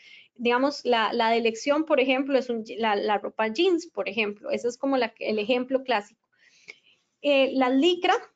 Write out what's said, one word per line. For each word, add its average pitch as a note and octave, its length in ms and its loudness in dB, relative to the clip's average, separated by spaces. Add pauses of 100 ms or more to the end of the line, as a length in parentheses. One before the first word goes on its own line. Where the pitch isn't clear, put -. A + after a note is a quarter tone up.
(340)
Digamos, B3 500 0
la, A3+ 280 2
la A3+ 180 2
de A#3 60 4
elección, A#3 480 0
por D4+ 160 2
ejemplo, C4+ 360 0
es B3 140 -2
un, A3+ 140 -6 (140)
la, A3 180 0
la G#3 220 0
ropa A3 280 -4
jeans, E4+ 400 0
por G3+ 220 -6
ejemplo. G#3 420 -4
Ese G#3+ 160 -4
es A#3+ 100 -4
como C#4 200 0
la, A#3 240 -2
el A3 180 -2
ejemplo B3+ 460 -2
clásico. - 420 -4 (960)
Eh, C#4 320 2
la B3+ 140 2
licra F4 460 2 (220)